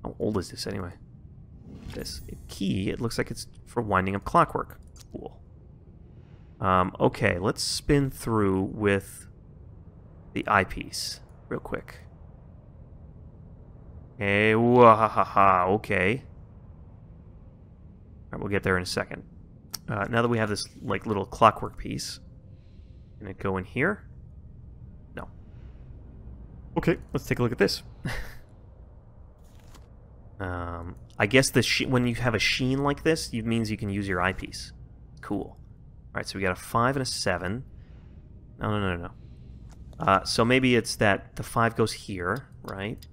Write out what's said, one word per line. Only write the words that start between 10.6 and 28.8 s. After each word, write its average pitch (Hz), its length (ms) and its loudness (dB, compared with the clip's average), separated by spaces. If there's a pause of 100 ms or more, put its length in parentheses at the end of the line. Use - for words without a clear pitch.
real - 120 -4
quick. - 420 -10 (2250)
Hey, 104 360 4
wahaha, 110 1160 8
okay. 104 540 2 (2000)
All - 80 -14
right, - 60 -10
we'll 101 120 -4
get 98 100 2
there 92 160 2
in 90 60 0
a 95 40 -6
second. - 360 -4 (640)
Uh, 104 240 -2
now 117 100 4
that 120 60 4
we 117 100 2
have 110 120 0
this, 101 200 -4 (140)
like, 101 240 -4
little 98 180 -2
clockwork - 500 4
piece, - 440 -8 (1000)
can 104 100 -14
it 95 120 -12
go 95 180 -2
in 92 60 -4
here? 170 440 -2 (1080)
No. 95 120 -12 (1500)
Okay, 165 220 2 (140)
let's 139 120 -4
take 123 140 0
a - 20 2
look 117 100 2
at - 60 -6
this. - 240 4 (240)
<laughs> 135 60 -4 (2250)